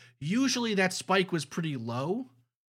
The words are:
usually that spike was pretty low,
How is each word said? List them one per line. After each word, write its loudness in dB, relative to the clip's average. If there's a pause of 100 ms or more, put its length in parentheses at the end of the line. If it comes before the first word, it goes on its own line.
(200)
usually 0
that 4
spike 2
was -2
pretty -4
low, -4 (420)